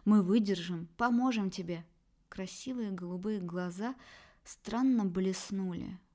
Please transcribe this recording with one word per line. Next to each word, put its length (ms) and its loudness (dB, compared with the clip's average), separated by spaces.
мы 180 8
выдержим, 720 2
поможем 540 2
тебе». 340 -6
Красивые 600 -6
голубые 500 -4
глаза 540 -4
странно 600 2
блеснули, 920 -2